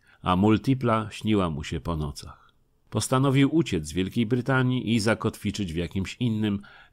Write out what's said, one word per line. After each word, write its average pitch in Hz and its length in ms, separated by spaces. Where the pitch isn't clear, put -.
a 90 140
Multipla 110 760
śniła 101 380
mu 78 140
się 82 160
po 82 180
nocach. - 560
Postanowił 135 680
uciec 87 320
z 80 60
Wielkiej 95 320
Brytanii 123 680
i 117 40
zakotwiczyć 104 720
w - 20
jakimś 87 440
innym, 107 420